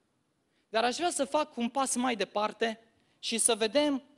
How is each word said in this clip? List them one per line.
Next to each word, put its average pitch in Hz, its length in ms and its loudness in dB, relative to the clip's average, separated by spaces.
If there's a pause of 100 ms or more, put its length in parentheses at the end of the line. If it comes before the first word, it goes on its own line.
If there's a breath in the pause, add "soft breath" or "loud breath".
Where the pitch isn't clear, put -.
(680)
Dar 226 160 0
aș 240 120 0
vrea 349 140 0
să 277 140 -2
fac 302 320 -2
un 233 120 -2
pas 269 260 -2
mai 247 220 0
departe 214 640 -2 (380)
și - 200 -4
să 233 160 4
vedem 269 480 2 (160)